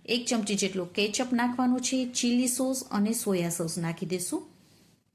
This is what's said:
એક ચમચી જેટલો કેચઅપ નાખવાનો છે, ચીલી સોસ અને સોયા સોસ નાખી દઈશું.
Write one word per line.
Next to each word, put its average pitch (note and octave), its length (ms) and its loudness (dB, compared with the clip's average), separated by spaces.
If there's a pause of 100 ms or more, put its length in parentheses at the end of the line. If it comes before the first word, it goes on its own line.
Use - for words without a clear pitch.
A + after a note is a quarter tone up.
એક A#3+ 200 0
ચમચી G#3+ 300 0
જેટલો F#3+ 300 0
કેચઅપ G#3+ 480 0
નાખવાનો B3 460 2
છે, B3+ 260 0
ચીલી B3 420 2
સોસ C4 440 0
અને G#3 220 2
સોયા F#3 360 0
સોસ E3 280 -2
નાખી E3+ 280 -4
દઈશું. F3+ 420 -4 (680)